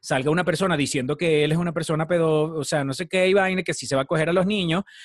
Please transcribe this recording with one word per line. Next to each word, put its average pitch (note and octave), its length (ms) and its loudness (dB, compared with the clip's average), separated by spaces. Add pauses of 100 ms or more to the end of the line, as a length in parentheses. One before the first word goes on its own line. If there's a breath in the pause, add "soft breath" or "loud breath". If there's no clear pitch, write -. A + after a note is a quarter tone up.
salga C3+ 280 -2
una E3+ 140 2
persona F3 320 0
diciendo C#3 400 -2
que D#3 300 2
él D3+ 80 2
es D#3+ 40 2
una F3 140 -2
persona D#3+ 360 -2
pedo-, D#3+ 500 2
o D3 80 -4
sea, D3 180 0
no C#3 100 -2
sé F3+ 140 -6
qué, F#3 220 2
y F#3+ 40 4
vaina, F#3+ 300 2
que E3+ 100 -4
sí - 140 -8
se C#3 80 -2
va C3 60 2
a C#3 40 -2
coger D#3 240 0
a E3+ 40 0
los F#3 120 2
niños, F#3+ 380 0 (220 loud breath)